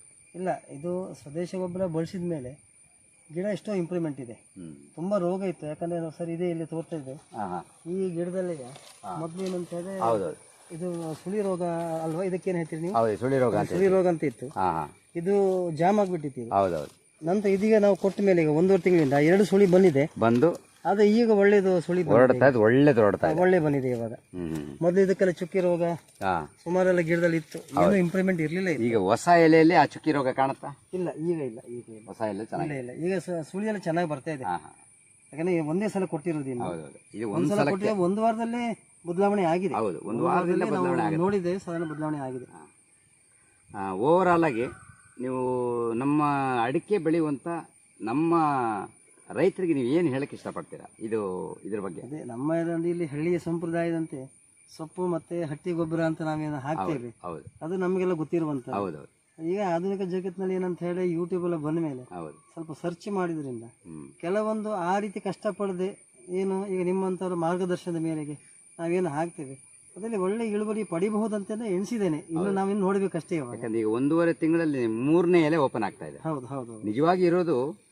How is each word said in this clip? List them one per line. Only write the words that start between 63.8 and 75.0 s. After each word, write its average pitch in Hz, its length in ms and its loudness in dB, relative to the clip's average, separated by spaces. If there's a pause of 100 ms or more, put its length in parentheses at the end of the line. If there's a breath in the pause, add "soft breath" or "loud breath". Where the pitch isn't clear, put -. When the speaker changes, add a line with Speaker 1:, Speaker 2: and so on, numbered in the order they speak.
Speaker 1:
ಕೆಲವೊಂದು 214 520 -2
ಆ 185 260 -2
ರೀತಿ 202 220 -6
ಕಷ್ಟಪಡದೆ 190 840 -6 (220)
ಏನು 190 380 -2
ಈಗ 185 180 -4
ನಿಮ್ಮಂಥವ್ರ 185 500 -2
ಮಾರ್ಗದರ್ಶನದ 175 640 -2
ಮೇರೆಗೆ 156 380 -6 (440 loud breath)
ನಾವೇನು 170 320 -2
ಹಾಕ್ತೇವೆ 147 600 -8 (240)
ಅದರಲ್ಲಿ 220 200 -6
ಒಳ್ಳೆ 208 320 -2
ಇಳುವರಿ 208 360 -2
ಪಡಿಬಹುದಂತೆಲ್ಲ 214 800 -2
ಎಣಿಸಿದ್ದೇನೆ. 196 540 -2
ಇನ್ನು 165 220 -6
Speaker 2:
ಹೌದು. 196 120 0
Speaker 1:
ನಾವಿನ್ನು 196 300 0
ನೋಡ್ಬೇಕಷ್ಟೇ 185 540 0
ಇವಾಗ. 123 180 -6
Speaker 2:
ಯಾಕಂದ್ರೆ 113 260 -4
ಈಗ 107 80 0
ಒಂದೂವರೆ 151 440 2
ತಿಂಗಳಲ್ಲಿ 156 540 0
ಮೂರನೇ 160 560 4